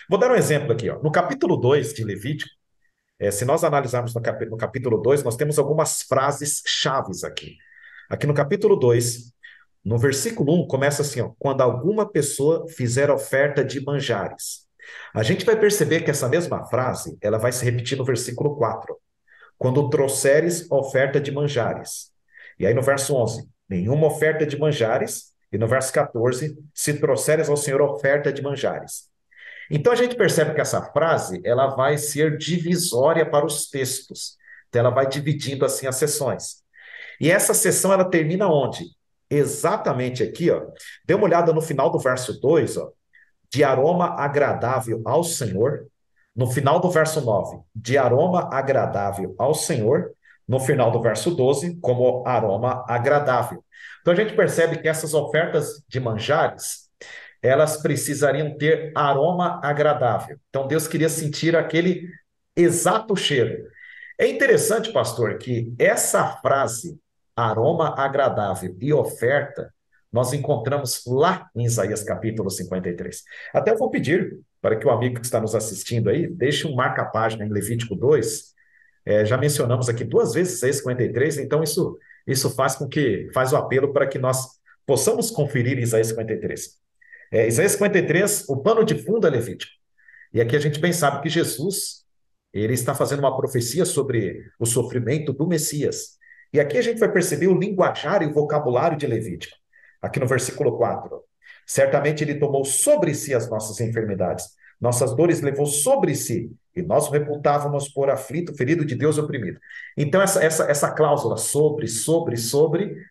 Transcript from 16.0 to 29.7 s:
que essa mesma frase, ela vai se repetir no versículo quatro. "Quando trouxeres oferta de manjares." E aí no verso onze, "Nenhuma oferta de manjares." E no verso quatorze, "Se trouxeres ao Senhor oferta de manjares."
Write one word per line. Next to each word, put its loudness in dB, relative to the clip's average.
que -2
essa -2
mesma 0
frase, -2
ela 0
vai 0
se -4
repetir -2
no -2
versículo -2
quatro. -4
"Quando 2
trouxeres 2
oferta 2
de -4
manjares." -4
E 0
aí 4
no 2
verso 0
onze, -2
"Nenhuma 2
oferta 0
de -4
manjares." -2
E -2
no 0
verso 0
quatorze, -2
"Se -4
trouxeres 2
ao 2
Senhor 0
oferta 2
de -8
manjares." -6